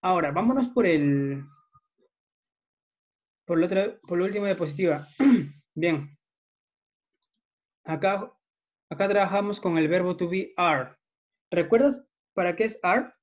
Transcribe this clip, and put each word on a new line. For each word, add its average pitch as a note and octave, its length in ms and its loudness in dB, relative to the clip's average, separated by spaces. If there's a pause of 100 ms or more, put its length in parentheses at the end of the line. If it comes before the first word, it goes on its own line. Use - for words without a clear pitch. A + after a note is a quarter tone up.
Ahora, F3 280 2
vámonos A#3+ 380 2
por A3 180 2
el, C#3 580 2 (2000)
por E3+ 140 -2
la E3+ 80 2
otra, F#3+ 340 -2
por F3 180 -4
la F3+ 60 0
última G3+ 220 -4
diapositiva. D#3+ 600 -2 (120)
<clears throat> A#3+ 560 2
Bien. D#3 420 -2 (1700)
Acá, F#3+ 480 -4 (580)
acá G3 180 -2
trabajamos G3+ 520 0
con E3+ 180 0
el D#3 100 2
verbo F3+ 280 0
to F3 120 -4
be F#3+ 280 -4
are. D3+ 400 -2 (540)
¿Recuerdas A3+ 560 2 (280)
para F3 220 -2
qué A3 80 0
es A3 180 -8
are? F#3+ 300 0 (100)